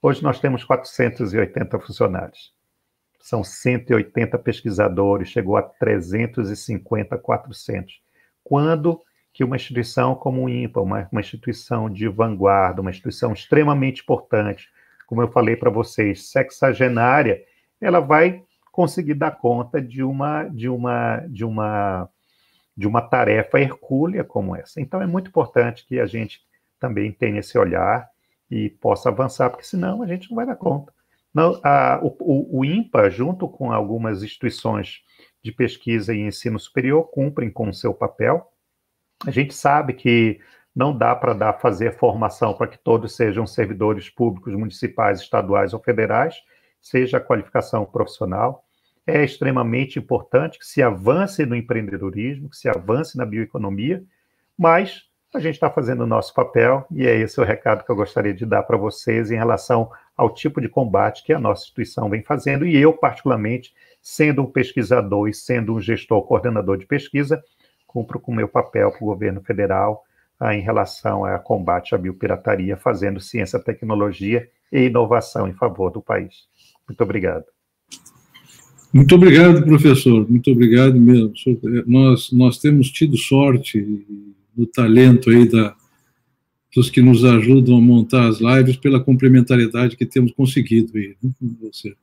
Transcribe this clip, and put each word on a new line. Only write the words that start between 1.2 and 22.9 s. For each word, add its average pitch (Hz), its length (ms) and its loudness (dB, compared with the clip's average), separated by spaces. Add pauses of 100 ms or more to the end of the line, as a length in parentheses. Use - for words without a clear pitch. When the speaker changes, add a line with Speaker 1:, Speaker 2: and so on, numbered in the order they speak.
Speaker 1:
e 107 40 -2
oitenta - 420 -6
funcionários. 92 760 -8 (640)
São 110 240 -8
cento 123 480 -6
e - 20 2
oitenta 117 460 -4
pesquisadores, 98 880 -2
chegou 101 280 -4
a 107 60 0
trezentos 107 880 -4
e 104 60 -8
cinquenta, 117 640 -8
quatrocentos. - 840 -8 (420)
Quando 156 560 -2 (340)
que 131 100 -6
uma 127 120 -6
instituição 123 600 -4
como 127 280 -6
o 127 60 -6
impa, 123 320 -6
uma, 98 300 -6
uma 110 100 -4
instituição 113 680 -8
de 104 180 -8
vanguarda, 98 760 0
uma 95 80 -6
instituição - 420 -8
extremamente 139 720 0
importante, 104 680 -4 (360)
como 117 160 -4
eu 117 100 0
falei 117 240 2
pra 123 140 0
vocês, 107 640 -4
sexagenária, 123 1120 0 (360)
ela 180 200 0
vai 156 420 2 (300)
conseguir 160 420 -2
dar 151 180 -4
conta 120 500 -4
de 127 200 -10
uma, 139 440 -6
de 120 220 -12
uma, 120 500 -4 (120)
de 113 160 -10
uma, 104 640 -6 (680)
de 101 120 -6
uma 117 140 0